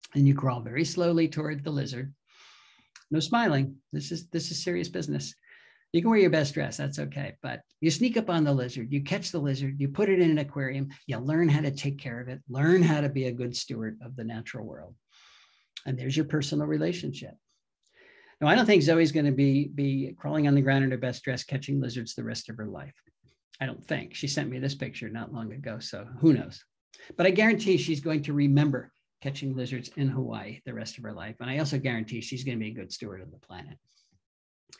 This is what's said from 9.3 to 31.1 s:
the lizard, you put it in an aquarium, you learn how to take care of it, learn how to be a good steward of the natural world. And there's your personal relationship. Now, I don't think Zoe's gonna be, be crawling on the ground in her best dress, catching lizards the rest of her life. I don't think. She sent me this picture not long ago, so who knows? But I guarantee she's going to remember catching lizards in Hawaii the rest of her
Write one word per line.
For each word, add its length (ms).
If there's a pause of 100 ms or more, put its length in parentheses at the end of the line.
the 80
lizard, 400
you 80
put 220
it 100
in 120
an 80
aquarium, 500 (180)
you 120
learn 280
how 140
to 100
take 280
care 200
of 80
it, 220
learn 320
how 180
to 100
be 160
a 60
good 240
steward 480
of 120
the 80
natural 420
world. 300 (880)
And 140
there's 180
your 80
personal 400
relationship. 680 (1080)
Now, 60
I 80
don't 100
think 160
Zoe's 300
gonna 200
be, 360
be 500
crawling 300
on 80
the 60
ground 220
in 80
her 60
best 260
dress, 200
catching 360
lizards 360
the 80
rest 260
of 80
her 100
life. 280 (640)
I 60
don't 180
think. 300
She 120
sent 220
me 80
this 180
picture 340
not 220
long 220
ago, 240
so 300 (120)
who 140
knows? 300 (540)
But 100
I 40
guarantee 460
she's 240
going 220
to 100
remember 580 (300)
catching 340
lizards 400
in 120
Hawaii 580
the 80
rest 240
of 60
her 100